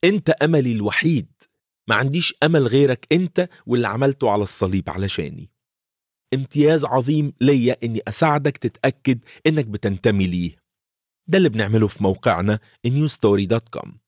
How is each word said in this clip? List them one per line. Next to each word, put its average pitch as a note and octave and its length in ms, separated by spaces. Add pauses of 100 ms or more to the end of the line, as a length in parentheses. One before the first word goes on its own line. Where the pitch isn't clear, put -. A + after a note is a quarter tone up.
أنت F#3+ 260
أملي C#3+ 420
الوحيد، A2 600 (560)
ما A2 60
عنديش C#3 480
أمل D3+ 240
غيرك C3 460
أنت F3+ 360 (180)
واللي A#2+ 220
عملته C3 420
على G#2 120
الصليب F#2+ 480
علشاني. D#2+ 600 (840)
امتياز D3 500
عظيم C3+ 560
ليا B2 440
إني A2+ 240
أساعدك D3 480
تتأكد - 640 (280)
إنك D#3 180
بتنتمي G2+ 640
ليه". F2 300 (720)
ده F#3 120
اللي F3 100
بنعمله A2 380
في - 160
موقعنا G2 560 (280)
نيو C#3+ 200
ستوري G2+ 400
دوت A2+ 220
كوم. - 400